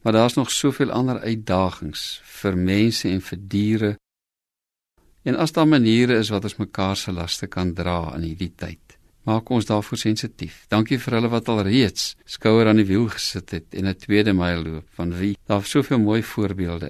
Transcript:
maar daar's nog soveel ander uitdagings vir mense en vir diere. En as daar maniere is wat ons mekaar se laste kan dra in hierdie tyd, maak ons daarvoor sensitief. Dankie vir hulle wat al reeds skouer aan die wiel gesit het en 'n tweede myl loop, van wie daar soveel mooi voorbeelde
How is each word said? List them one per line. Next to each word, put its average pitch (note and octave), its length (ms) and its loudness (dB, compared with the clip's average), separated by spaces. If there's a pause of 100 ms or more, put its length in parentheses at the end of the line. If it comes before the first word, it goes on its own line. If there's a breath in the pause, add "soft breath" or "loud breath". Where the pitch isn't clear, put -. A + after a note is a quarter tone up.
maar A2+ 120 0
daar's A#2+ 220 4
nog B2+ 140 0
soveel C#3 440 0
ander B2 260 -2
uitdagings F#2+ 1000 -4 (220)
vir F#2+ 140 0
mense G2+ 520 2
en F#2 160 -2
vir F#2 160 -12
diere. G#2 560 0 (1300)
En B2+ 100 0
as D#3+ 160 0
daar D#3+ 160 4
maniere A#2+ 520 4
is G#2+ 100 -2
wat G2+ 160 -2
ons G2 140 -8
mekaar G2 360 -2
se - 160 -6
laste F2 380 -6
kan F#2 240 -2
dra E2+ 400 -4
in E2 140 -6
hierdie E2 260 -8
tyd, - 440 -14 (280)
maak A2 240 0
ons A2+ 160 2
daarvoor G#2+ 320 -2
sensitief. - 720 -6
Dankie A2+ 300 0
vir A#2 180 -2
hulle A#2 140 0
wat A2+ 160 -2
al G#2+ 180 2
reeds A2 480 0 (100)
skouer A2+ 460 4
aan G#2+ 100 6
die G2+ 80 2
wiel G#2+ 240 2
gesit - 440 -8
het - 180 -12
en G2 140 -4
'n F#2 80 -2
tweede G#2+ 360 2
myl F2 300 2
loop, D#2+ 320 -8
van F2 240 -4
wie G2 180 -2 (100)
daar G2+ 180 0
soveel C#3 340 0
mooi A2 240 2
voorbeelde F#2 680 -4